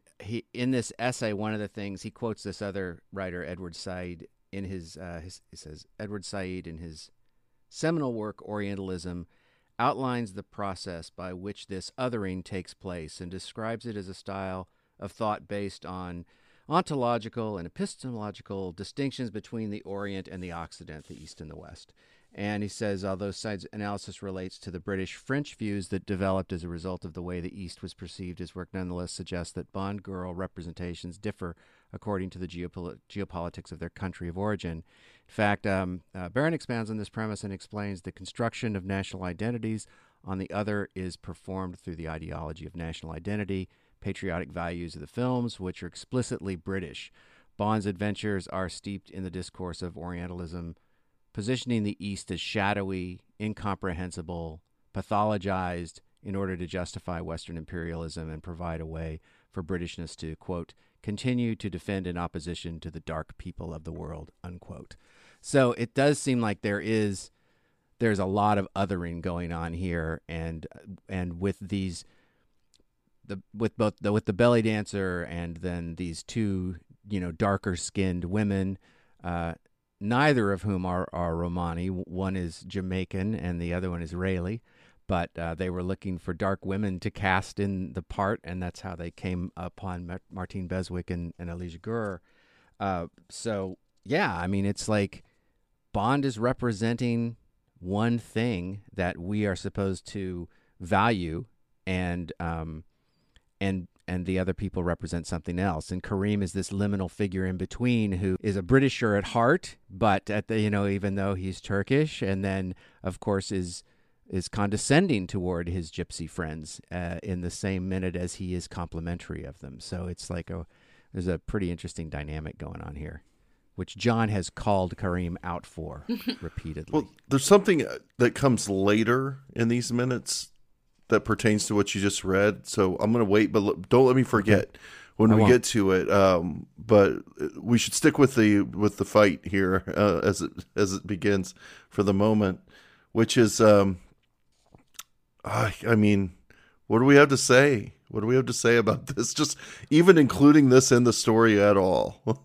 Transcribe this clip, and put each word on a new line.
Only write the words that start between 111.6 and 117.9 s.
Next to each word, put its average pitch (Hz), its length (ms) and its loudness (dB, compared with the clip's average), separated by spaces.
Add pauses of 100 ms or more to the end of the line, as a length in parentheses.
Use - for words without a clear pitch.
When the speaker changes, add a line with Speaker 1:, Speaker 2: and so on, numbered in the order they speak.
Speaker 1:
Turkish, 131 600 0
and 95 220 0
then, 95 320 -2 (280)
of 92 180 -4
course, 98 320 0
is, 90 300 -4 (460)
is 92 200 -2
condescending 107 800 2
toward 87 420 -2
his 85 220 -4
gypsy 82 380 -8
friends, 78 520 -8 (100)
uh, 87 320 -6
in 90 180 -4
the 87 100 -4
same 95 360 -2
minute 92 300 -2